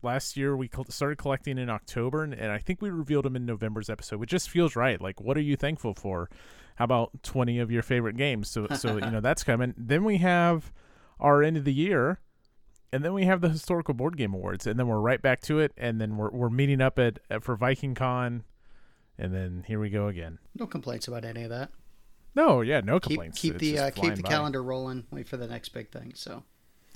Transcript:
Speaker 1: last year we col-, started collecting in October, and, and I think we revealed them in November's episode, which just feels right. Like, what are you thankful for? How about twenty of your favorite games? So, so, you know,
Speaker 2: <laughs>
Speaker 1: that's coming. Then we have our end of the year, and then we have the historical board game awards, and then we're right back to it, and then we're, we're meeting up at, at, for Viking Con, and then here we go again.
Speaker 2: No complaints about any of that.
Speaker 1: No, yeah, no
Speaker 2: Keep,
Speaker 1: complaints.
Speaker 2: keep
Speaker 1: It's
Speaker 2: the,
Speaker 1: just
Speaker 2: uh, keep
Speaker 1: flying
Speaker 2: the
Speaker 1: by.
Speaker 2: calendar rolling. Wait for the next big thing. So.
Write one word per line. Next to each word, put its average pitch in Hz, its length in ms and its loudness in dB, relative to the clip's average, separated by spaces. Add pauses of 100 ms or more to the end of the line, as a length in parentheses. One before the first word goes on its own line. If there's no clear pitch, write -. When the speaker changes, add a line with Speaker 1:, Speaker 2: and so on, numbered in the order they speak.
Speaker 1:
last 123 340 -4
year 139 200 0
we 131 120 -4
col-, 131 200 -8
started 147 300 -4
collecting 135 400 -4
in 123 100 -4
October, 123 540 -2
and, 151 100 -4
and 110 200 -4
I 107 60 -2
think 180 220 -4
we 208 100 -2
revealed 147 340 0
them 131 100 -2
in 123 100 -4
November's 110 460 -4
episode, 107 300 -8
which 120 100 -6
just 180 180 0
feels 170 280 2
right. 117 240 2
Like, 95 200 -6
what 123 160 0
are 151 60 0
you 143 140 2
thankful 139 380 -2
for? 90 360 -4 (460)
How 120 80 2
about 120 260 2 (120)
twenty 120 360 0
of 117 120 0
your 117 120 2
favorite 117 340 0
games? 127 320 -2
So, 107 200 -4
so, 123 260 -2
you 107 160 -2
know, 110 100 0
Speaker 2:
<laughs> - 20 -4
Speaker 1:
that's 127 220 2
coming. 123 320 2
Then 139 280 2
we 208 140 4
have 170 540 4 (480)
our 147 220 8
end 160 140 4
of 143 80 -2
the 139 100 2
year, 160 460 2 (720)
and 139 120 0
then 175 80 0
we 196 140 2
have 185 140 6
the 175 80 4
historical 156 460 0
board 147 220 -2
game 104 180 -2
awards, 95 340 -4
and 117 100 0
then 123 80 2
we're 107 140 2
right 120 200 4
back 127 220 4
to 151 160 2
it, 151 180 4
and 117 240 -2
then 107 160 -2
we're, 107 140 -2
we're 120 200 0
meeting 139 300 4
up 131 180 4
at, 120 200 4 (100)
at, 110 140 -4
for 123 140 -2
Viking 131 380 0
Con, 123 500 -2 (720)
and 92 160 -2
then 90 320 -6
here 107 140 -4
we 104 100 -2
go 104 160 0
again. 82 320 -8 (180)
Speaker 2:
No 233 120 -6
complaints 123 400 -8
about 120 160 -8
any 117 180 -10
of 113 80 -8
that. 127 200 -8 (640)
Speaker 1:
No, 262 240 6
yeah, 127 200 2
no 113 200 2
Speaker 2:
Keep, - 100 -6
Speaker 1:
complaints. 113 300 -6
Speaker 2:
keep 160 140 0
Speaker 1:
It's - 60 -6
Speaker 2:
the, 151 120 0
Speaker 1:
just 147 100 0
Speaker 2:
uh, 139 80 0
keep 190 140 -2
Speaker 1:
flying 165 100 2
Speaker 2:
the 160 80 -4
Speaker 1:
by. - 60 -4
Speaker 2:
calendar 147 340 0
rolling. 131 480 -6
Wait 135 160 -10
for 135 100 -10
the 120 120 -8
next 117 220 -10
big 113 200 -12
thing. 120 240 -14
So. - 300 -14 (520)